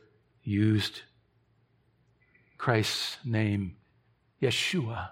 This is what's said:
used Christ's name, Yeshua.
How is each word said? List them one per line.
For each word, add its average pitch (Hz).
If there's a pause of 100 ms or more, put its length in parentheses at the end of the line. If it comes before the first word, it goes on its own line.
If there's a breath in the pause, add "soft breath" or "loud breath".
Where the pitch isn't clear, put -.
(420)
used 104 (1600)
Christ's -
name, 104 (640)
Yeshua. 113